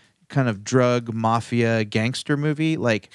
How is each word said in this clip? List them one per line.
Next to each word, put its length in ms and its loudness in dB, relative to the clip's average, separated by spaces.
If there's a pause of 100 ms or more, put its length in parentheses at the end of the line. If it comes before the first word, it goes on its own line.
(280)
kind 200 0
of 140 -4
drug 520 2
mafia 720 0
gangster 520 -2
movie, 400 0
like 380 0